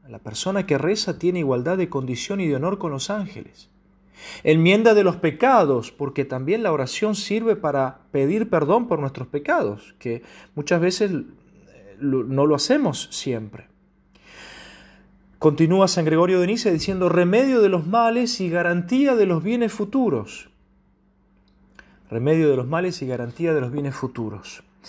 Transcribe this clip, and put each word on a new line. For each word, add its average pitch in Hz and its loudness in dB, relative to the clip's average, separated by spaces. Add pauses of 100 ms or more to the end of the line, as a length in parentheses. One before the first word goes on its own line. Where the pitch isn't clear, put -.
La 113 -18
persona 185 -4
que 143 2
reza 175 -2
tiene 180 0
igualdad 139 0
de 175 -2
condición 131 -6
y 180 -2
de 143 0
honor 175 -2
con 170 -6
los 135 -8
ángeles. - -10 (720)
"Enmienda 190 6
de 208 6
los 180 2
pecados", 165 2
porque 139 -6
también 151 -4
la 185 0
oración 156 -2
sirve 220 -2
para 139 -2 (120)
pedir 170 0
perdón 180 2
por 165 0
nuestros 135 -6
pecados, 147 -4
que 117 -8 (320)
muchas 160 0
veces, 185 0
eh, - -12
lo, 131 0
no 135 0
lo 156 4
hacemos 240 0
siempre. 107 -8 (1700)
Continúa 165 4
San 180 0
Gregorio 175 2
de 180 2
Niza 220 0
diciendo, 180 -2
"Remedio 214 4
de 196 6
los 170 0
males 233 0
y 180 -2
garantía 175 0
de 208 4
los 165 0
bienes 226 0
futuros". 202 -2 (1600)
Remedio 147 2
de 135 4
los 123 -2
males 175 -4
y 135 -8
garantía 127 -4
de 147 2
los 123 -6
bienes 139 -6
futuros. 110 -10 (240)